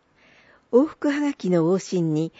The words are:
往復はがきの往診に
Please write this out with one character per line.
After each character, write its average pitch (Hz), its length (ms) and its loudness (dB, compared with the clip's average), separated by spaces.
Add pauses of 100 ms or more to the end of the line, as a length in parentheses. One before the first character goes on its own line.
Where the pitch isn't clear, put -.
(720)
往 254 140 6
復 - 240 -4
は 285 100 -2
が 285 140 -2
き - 160 -6
の 175 140 2
往 180 160 2
診 165 340 -2
に 160 260 -2